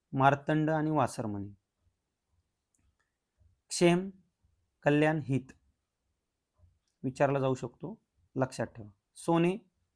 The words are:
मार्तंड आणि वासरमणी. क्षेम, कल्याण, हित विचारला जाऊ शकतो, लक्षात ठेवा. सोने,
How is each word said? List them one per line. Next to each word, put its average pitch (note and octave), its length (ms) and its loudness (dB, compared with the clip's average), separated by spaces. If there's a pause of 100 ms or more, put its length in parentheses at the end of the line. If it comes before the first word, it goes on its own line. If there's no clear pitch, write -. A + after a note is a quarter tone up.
(120)
मार्तंड C#3+ 580 2
आणि D#3 200 0
वासरमणी. A2 580 -2 (2250)
क्षेम, F3+ 420 2 (720)
कल्याण, D3+ 420 2
हित B2+ 280 -4 (1500)
विचारला C#3 360 0
जाऊ C3 160 0
शकतो, D3 480 -12 (340)
लक्षात B2+ 300 -4
ठेवा. G#2 220 -18 (260)
सोने, E3+ 420 2 (400)